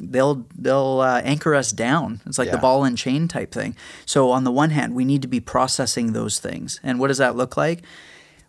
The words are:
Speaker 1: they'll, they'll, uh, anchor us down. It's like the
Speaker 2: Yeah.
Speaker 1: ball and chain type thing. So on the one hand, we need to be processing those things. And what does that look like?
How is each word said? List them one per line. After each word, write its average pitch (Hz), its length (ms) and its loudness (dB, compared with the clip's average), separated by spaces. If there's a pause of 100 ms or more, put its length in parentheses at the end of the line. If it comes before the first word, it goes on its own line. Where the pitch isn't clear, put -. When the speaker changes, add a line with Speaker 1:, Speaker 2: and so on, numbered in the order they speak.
Speaker 1:
they'll, 127 440 0 (120)
they'll, 131 440 2
uh, 127 240 2
anchor 147 300 2
us 123 180 0
down. 113 540 -2
It's 135 120 -4
like 120 120 0
the - 60 0
Speaker 2:
Yeah. 76 40 -4
Speaker 1:
ball 131 240 4
and 123 120 0
chain 143 320 -2
type 117 240 -6
thing. 107 220 -6 (320)
So 131 240 4
on 131 140 2
the 127 80 0
one 147 180 2
hand, 120 240 -2
we 127 100 0
need 139 180 2
to 127 60 -6
be 123 120 -2
processing 127 720 0
those 110 260 -4
things. - 460 -10
And 127 160 -2
what 135 80 2
does 131 100 0
that 123 180 2
look 131 200 -4
like? 165 260 0 (680)